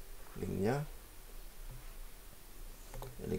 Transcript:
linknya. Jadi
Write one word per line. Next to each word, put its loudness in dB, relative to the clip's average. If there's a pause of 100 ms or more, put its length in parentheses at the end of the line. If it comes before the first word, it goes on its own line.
(400)
linknya. 6 (2250)
Jadi 4